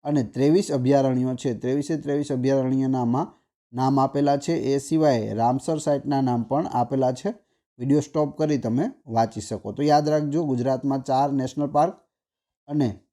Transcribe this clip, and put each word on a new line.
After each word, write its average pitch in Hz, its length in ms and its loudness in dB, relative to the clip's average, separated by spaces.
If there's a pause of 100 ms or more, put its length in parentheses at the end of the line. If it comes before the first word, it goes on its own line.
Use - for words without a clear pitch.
અને 147 200 0
ત્રેવીસ 151 480 2
અભયારણ્યો 131 640 2
છે. 120 240 -4
ત્રેવીસે 143 380 -2
ત્રેવીસ 143 340 -4
અભયારણ્યનામાં 131 1000 0 (400)
નામ 135 260 2
આપેલા 143 380 2
છે. 165 160 -4
એ 139 240 0
સિવાય 139 560 2
રામસર 127 440 0
સાઇટના 139 440 -2
નામ 123 220 0
પણ 139 240 -2
આપેલા 127 440 0
છે. 196 220 -6 (460)
વીડિયો 139 200 2
સ્ટોપ 147 380 -2
કરી 151 200 0
તમે 123 340 0 (160)
વાંચી 113 340 0
શકો. 104 300 -8
તો 143 120 -4
યાદ 147 260 4
રાખજો, 151 360 0
ગુજરાતમાં 131 580 -2
ચાર 139 280 0
નેશનલ 135 360 -2
પાર્ક 160 260 2 (760)
અને 135 340 -2 (120)